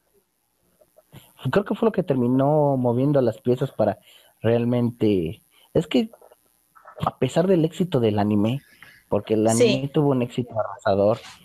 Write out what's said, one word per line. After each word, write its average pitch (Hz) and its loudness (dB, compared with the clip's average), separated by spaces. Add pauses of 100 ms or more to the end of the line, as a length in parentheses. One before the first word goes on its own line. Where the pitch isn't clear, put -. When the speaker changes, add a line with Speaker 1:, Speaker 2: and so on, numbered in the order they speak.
(1500)
Speaker 1:
Creo - -2
que 214 -6
fue 226 0
lo 220 0
que 185 -2
terminó 135 2
moviendo 127 0
las 117 0
piezas 123 -2
para 107 0 (440)
realmente, 113 0 (320)
es 170 0
que 233 -2 (920)
a - -6
pesar 165 0
del 170 2
éxito 170 -2
del 104 2
anime, 107 0 (480)
porque 104 -2
el 110 2
Speaker 2:
Sí. 113 2
Speaker 1:
anime 135 0
tuvo 143 0
un 127 0
éxito 120 -6
arrasador, 101 0 (280)